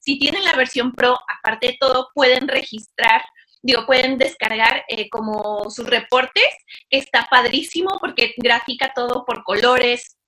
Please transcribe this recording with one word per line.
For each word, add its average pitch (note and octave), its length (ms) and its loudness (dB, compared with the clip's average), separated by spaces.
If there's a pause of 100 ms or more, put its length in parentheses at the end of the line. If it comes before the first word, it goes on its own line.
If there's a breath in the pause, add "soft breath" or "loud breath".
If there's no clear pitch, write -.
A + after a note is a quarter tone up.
Si C#4 180 -2
tienen D#4 260 -2
la E4 100 2
versión B3+ 380 -2
Pro, B3 260 2 (200)
aparte A3 300 -2
de A#3 100 -4
todo, C4 360 0
pueden C4 340 2
registrar, A3+ 760 -2 (400 soft breath)
digo, A#3+ 240 0
pueden B3+ 320 2
descargar, A#3 720 0
eh, A3 200 -8
como G#3+ 600 -6
sus A3+ 160 -10
reportes, B3+ 640 2 (420 loud breath)
que C4+ 80 2
está A#3+ 320 0
padrísimo D#4+ 720 0
porque A#3+ 380 -2
grafica A#3+ 560 0
todo B3 300 -4
por - 200 -8
colores A#3+ 840 0